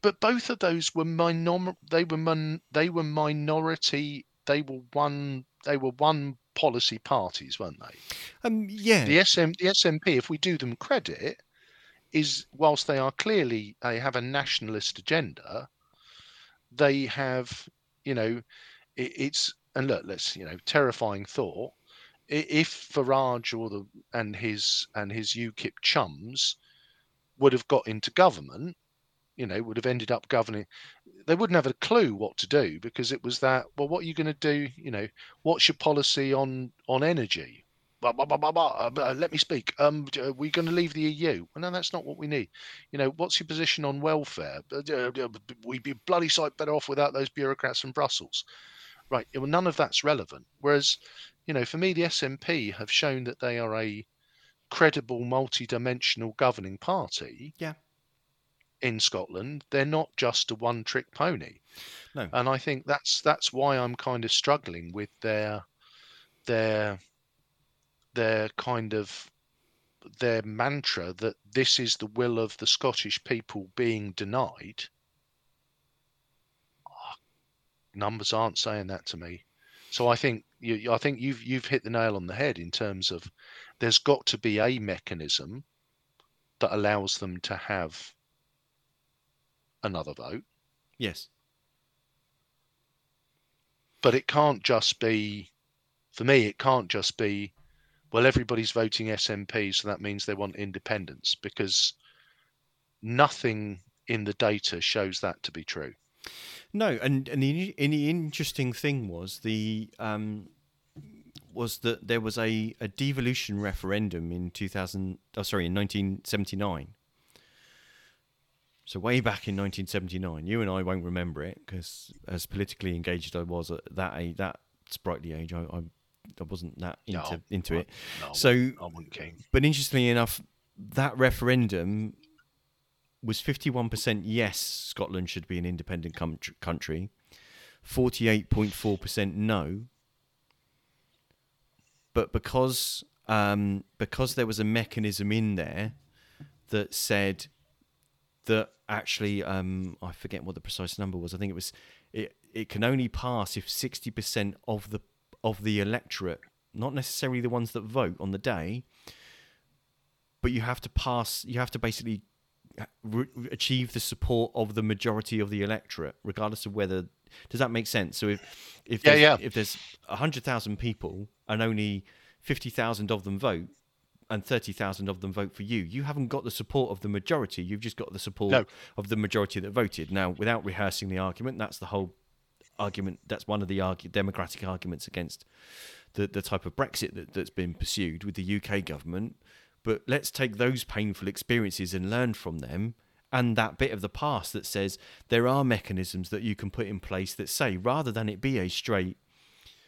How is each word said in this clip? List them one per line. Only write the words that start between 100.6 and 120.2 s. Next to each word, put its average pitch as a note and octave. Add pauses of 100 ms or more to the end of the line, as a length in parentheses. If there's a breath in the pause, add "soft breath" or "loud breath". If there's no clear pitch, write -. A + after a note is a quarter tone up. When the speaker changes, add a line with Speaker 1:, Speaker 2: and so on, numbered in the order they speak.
Speaker 1:
because - (1080 soft breath)
nothing A2 (280)
in A2+
the G2+
data G#2
shows F#2+
that F2+
to -
be D#2+
true. C#2+ (800 loud breath)
Speaker 2:
No, G3+
and, C3+
and C3+
the, D#3+
and C#3+
the D3
interesting D3+
thing C3
was F2
the, A2
um, G#2+ (1000)
was A#2
that A2+
there A#2
was A2
a, A2
a A2
devolution B2+
referendum F#2+
in F2+
two F#2+
thousand, F#2+ (180)
oh, G#2
sorry, F#2+
in F2
nineteen G2
seventy-nine, G2 (2000 soft breath)
so G2
way A#2+
back G#2
in G2+
nineteen G2
seventy-nine, F2+